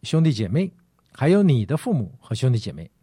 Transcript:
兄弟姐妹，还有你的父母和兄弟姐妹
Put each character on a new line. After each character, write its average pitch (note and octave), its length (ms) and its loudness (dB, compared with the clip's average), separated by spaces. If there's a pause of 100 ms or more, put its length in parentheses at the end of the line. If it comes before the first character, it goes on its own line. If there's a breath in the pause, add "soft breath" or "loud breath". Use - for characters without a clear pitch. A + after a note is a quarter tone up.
兄 D#3+ 220 0
弟 D#3+ 100 2
姐 G#2+ 140 -4
妹， F3 240 -2 (400)
还 C#3 180 0
有 G3+ 140 4
你 C3 220 2
的 C#3 120 -4
父 A#3+ 160 -4
母 A2+ 260 -4
和 - 140 -10
兄 B2+ 180 0
弟 A#2 60 0
姐 G#2+ 140 -6
妹 D#2+ 180 -14 (140)